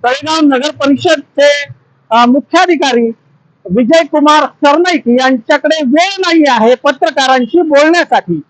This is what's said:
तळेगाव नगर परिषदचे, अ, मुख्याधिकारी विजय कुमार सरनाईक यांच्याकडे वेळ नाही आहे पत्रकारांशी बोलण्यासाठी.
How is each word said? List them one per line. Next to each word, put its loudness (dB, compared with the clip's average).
तळेगाव -4
नगर 0
परिषदचे, -2
अ, 2
मुख्याधिकारी 0
विजय 2
कुमार 0
सरनाईक -2
यांच्याकडे 0
वेळ 0
नाही 0
आहे 2
पत्रकारांशी -2
बोलण्यासाठी. 0